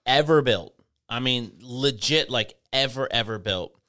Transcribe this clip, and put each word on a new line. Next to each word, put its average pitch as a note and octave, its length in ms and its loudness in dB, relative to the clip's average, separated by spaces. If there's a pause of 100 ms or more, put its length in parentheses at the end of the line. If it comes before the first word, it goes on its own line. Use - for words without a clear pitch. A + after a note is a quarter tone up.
ever D3+ 340 4
built. A2 320 2 (360)
I A#2 120 -6
mean, B2 400 -2
legit, B2+ 680 0
like, B2 240 -2 (180)
ever, C3 400 -2
ever A2+ 260 -2
built F#2 400 -4 (100)